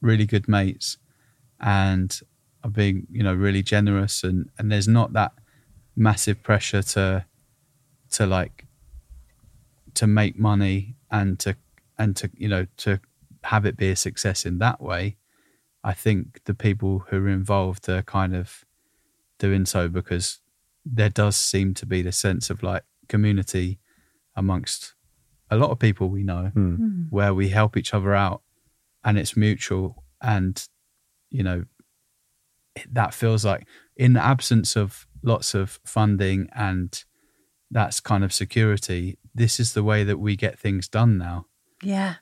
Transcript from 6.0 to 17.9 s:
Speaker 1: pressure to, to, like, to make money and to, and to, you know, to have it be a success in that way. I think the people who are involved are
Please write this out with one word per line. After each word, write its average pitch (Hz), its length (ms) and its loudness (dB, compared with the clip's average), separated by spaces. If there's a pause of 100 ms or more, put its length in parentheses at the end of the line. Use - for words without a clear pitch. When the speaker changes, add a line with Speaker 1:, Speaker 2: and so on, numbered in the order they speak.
Speaker 1:
pressure 101 400 0
to, 95 420 -2 (840)
to, 104 160 0
like, 92 400 -2 (1300)
to 110 120 2
make 104 320 2
money 101 580 0 (140)
and 98 280 0
to, 98 180 -4 (420)
and 104 180 0
to, 95 200 -6
you 107 120 -4
know, 95 180 0 (120)
to 98 220 -2 (440)
have 107 200 0
it 107 120 0
be 95 140 0
a 92 60 0
success - 480 -4
in 87 140 -4
that 113 220 0
way. 90 360 -6 (680)
I 104 120 -4
think - 500 -2
the 101 100 -2
people 98 540 -2
who 98 160 -2
are 101 40 0
involved 95 600 -2
are 92 140 -2